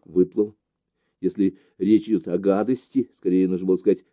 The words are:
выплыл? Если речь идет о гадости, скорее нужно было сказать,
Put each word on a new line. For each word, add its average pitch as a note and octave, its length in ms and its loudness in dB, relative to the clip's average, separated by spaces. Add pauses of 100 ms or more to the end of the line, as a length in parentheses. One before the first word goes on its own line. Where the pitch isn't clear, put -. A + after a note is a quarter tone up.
выплыл? F2+ 500 -2 (640)
Если F#2+ 380 -2 (200)
речь G#2+ 300 2
идет G#2 200 -2
о F2 100 -2
гадости, G#2 760 -2
скорее F#2 340 0
нужно F#2 180 -4
было F#2 100 2
сказать, F#2+ 360 0